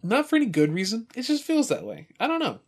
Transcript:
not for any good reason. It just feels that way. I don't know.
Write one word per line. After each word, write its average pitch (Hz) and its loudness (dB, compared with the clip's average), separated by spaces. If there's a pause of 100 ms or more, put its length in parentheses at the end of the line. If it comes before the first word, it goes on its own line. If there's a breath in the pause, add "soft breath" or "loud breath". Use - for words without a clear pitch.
not 262 2
for 311 4
any 294 4
good 151 2
reason. 190 -2 (100)
It 254 -8
just 285 -2
feels 311 2
that - -2
way. - -12 (120)
I 247 0
don't 330 -2
know. 147 -4